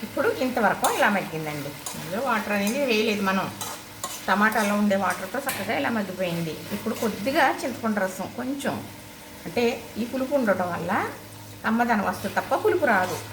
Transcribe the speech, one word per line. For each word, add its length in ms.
ఇప్పుడు 240
ఇంతవరకు 420
ఇలా 180
మగ్గిందండి. 560
ఇందులో 320
వాటర్ 300
అనేది 220
వేయలేదు 380
మనం, 200
టమాటాలో 560
ఉండే 200
వాటర్ 300
కూడా 140
చక్కగా 340
ఇలా 160
మగ్గిపోయింది. 580
ఇప్పుడు 260
కొద్దిగా 400
చింతపండు 420
రసం 340
కొంచెం, 380
అంటే 200
ఈ 120
పులుపు 260
ఉండటం 360
వల్ల 180
కమ్మదనం 460
వస్తుంది 280
తప్ప 140
పులుపు 300
రాదు. 260